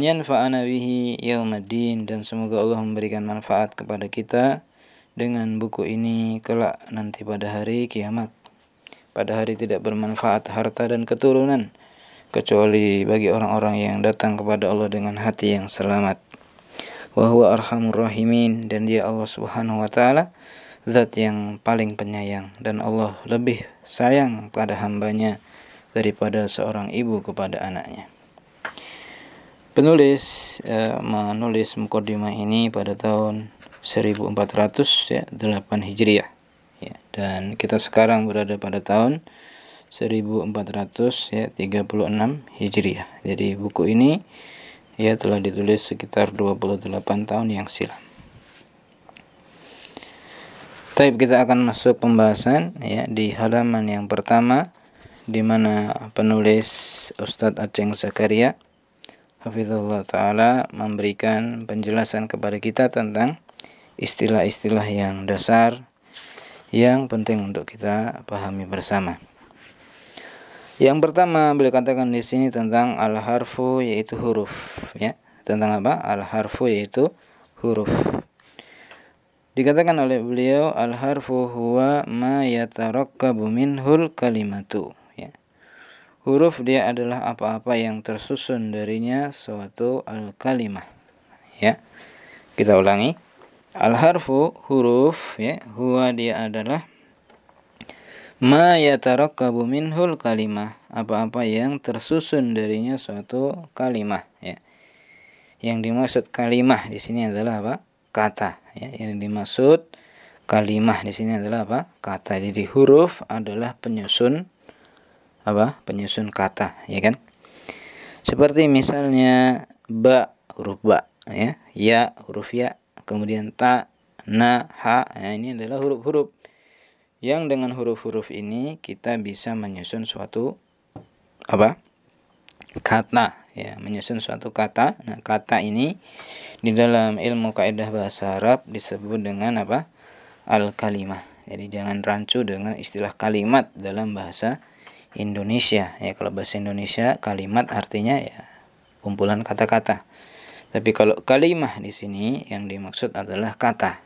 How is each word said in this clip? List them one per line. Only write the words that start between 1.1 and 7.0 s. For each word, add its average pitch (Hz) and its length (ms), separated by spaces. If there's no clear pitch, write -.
yaumaddin," 113 880
dan 110 160
semoga 113 380
Allah 113 180
memberikan 107 480
manfaat 107 480
kepada 104 320
kita 120 540
dengan 117 400
buku 110 260
ini 113 600
kelak 117 320
nanti 107 340